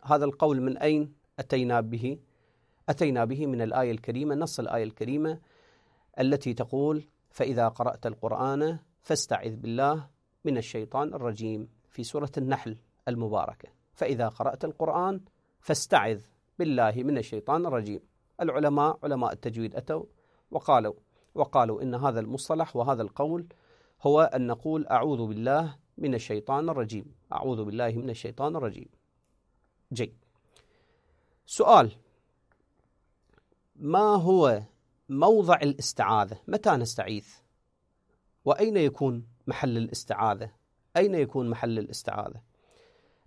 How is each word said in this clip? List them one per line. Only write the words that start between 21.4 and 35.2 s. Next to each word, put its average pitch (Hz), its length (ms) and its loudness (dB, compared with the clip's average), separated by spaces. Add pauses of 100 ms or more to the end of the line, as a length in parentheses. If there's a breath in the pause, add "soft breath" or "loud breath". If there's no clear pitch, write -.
إن 123 120 -4
هذا 120 260 -2
المصطلح 135 560 -4
وهذا 123 260 0
القول 160 440 -4 (560 soft breath)
هو 147 200 6
أن 131 240 2
نقول: 156 400 -4
"أعوذ 120 400 0
بالله 139 500 0 (220)
من 135 160 -2
الشيطان 135 540 -4
الرجيم، 113 460 -6 (180)
أعوذ 117 320 -4
بالله 113 280 -2
من 120 180 -6
الشيطان 123 460 -6
الرجيم". 120 320 -6 (1040)
جيد. 110 240 -6 (1300)
سؤال، 135 460 8 (1800)
ما 190 400 4
هو 160 460 6 (460)
موضع 175 460 6